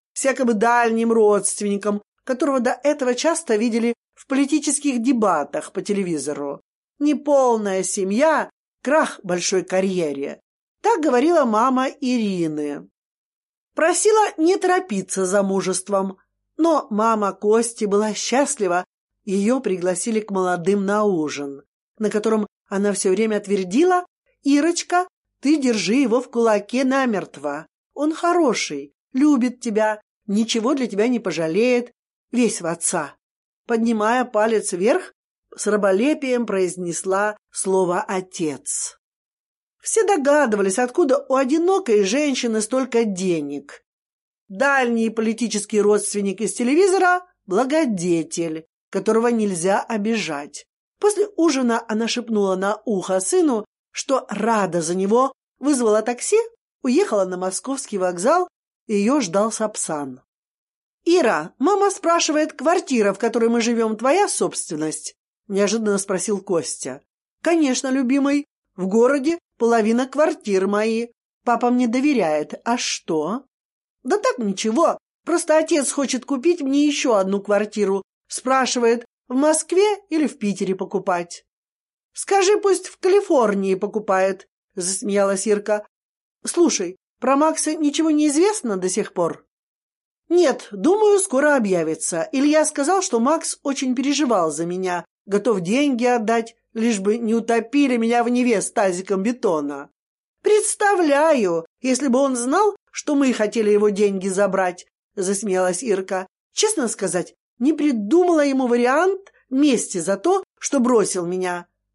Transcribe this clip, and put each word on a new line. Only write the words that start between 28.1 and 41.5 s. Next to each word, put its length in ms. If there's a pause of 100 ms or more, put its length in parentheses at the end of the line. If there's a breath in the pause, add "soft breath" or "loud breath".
хороший, 800 (180)
любит 460
тебя, 420 (240)
ничего 480
для 140
тебя 200
не 120
пожалеет, 720 (400)
весь 300
в 40
отца». 500 (520)
Поднимая 580
палец 480
вверх, 400 (420)
с 120
раболепием 800
произнесла 880 (140)
слово 500
«отец». 960 (880)
Все 160
догадывались, 760
откуда 500
у 60
одинокой 680